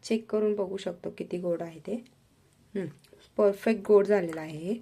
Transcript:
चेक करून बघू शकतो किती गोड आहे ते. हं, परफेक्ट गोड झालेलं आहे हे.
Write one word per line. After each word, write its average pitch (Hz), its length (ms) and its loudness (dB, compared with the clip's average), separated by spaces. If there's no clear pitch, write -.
चेक 226 280 -2
करून 214 240 2
बघू 196 220 -4
शकतो 180 400 -8
किती 180 200 -6
गोड 175 240 -2
आहे 165 260 -12
ते. 208 80 -6
हं, 190 100 -4
परफेक्ट 202 500 2
गोड 202 180 8
झालेलं 170 360 2
आहे 156 160 -10
हे. 180 240 -4